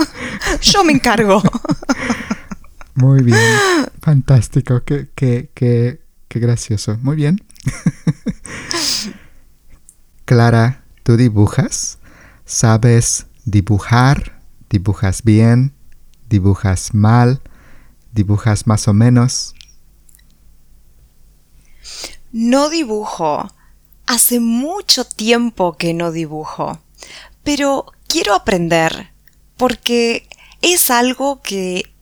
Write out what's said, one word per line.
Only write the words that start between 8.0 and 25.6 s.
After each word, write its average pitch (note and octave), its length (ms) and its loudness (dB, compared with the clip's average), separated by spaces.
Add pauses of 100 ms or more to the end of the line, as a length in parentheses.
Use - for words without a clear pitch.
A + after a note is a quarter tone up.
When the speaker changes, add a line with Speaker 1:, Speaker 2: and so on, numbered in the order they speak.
Speaker 2:
Clara, A#2 580 2 (200)
¿tú A#2 140 2
dibujas? A2+ 840 0 (460)
¿Sabes A#2 840 2 (180)
dibujar? G#2+ 960 0 (280)
¿Dibujas F#2+ 540 -2
bien? A#2 500 4 (560)
¿Dibujas F#2+ 640 0
mal? A#2+ 480 4 (720)
¿Dibujas G#2 520 0
más G#2+ 220 0
o G#2+ 60 2
menos? A#2+ 600 2 (2750)
Speaker 1:
No B3 380 2
dibujo. G#3+ 800 -4 (580)
Hace A#3+ 320 0
mucho B3+ 680 -2
tiempo A3 720 -2